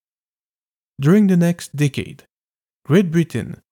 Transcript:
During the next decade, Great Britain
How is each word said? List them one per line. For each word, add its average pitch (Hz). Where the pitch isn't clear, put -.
During 190
the 185
next 170
decade, -
Great 175
Britain 139